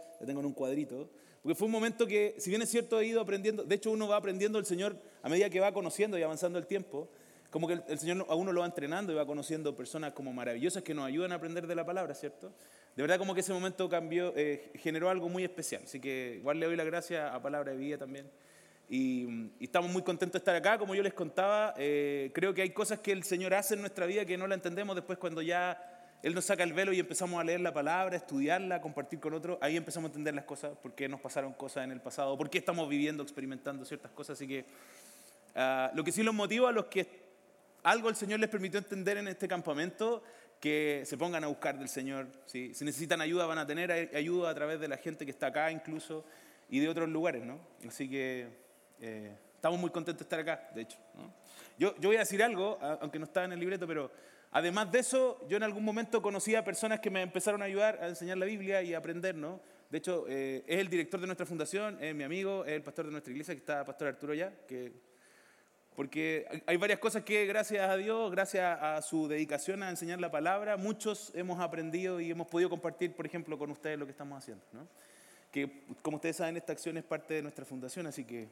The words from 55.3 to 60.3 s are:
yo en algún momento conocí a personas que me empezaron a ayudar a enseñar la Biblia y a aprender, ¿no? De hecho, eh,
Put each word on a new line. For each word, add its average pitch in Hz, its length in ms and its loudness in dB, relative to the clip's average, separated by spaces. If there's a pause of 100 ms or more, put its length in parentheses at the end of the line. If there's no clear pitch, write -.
yo 180 80 2
en 214 60 2
algún 214 220 0
momento 220 380 2
conocí 202 320 2
a 220 100 4
personas 214 360 0
que 214 100 0
me 190 120 2
empezaron 190 400 0
a 202 40 -2
ayudar 202 340 2
a 170 80 -2
enseñar 175 300 -4
la 185 80 2
Biblia 196 360 0
y 170 120 -2
a 165 40 -2
aprender, 170 360 -2
¿no? 160 260 -6 (300)
De 165 80 -2
hecho, 170 300 0
eh, 135 380 -2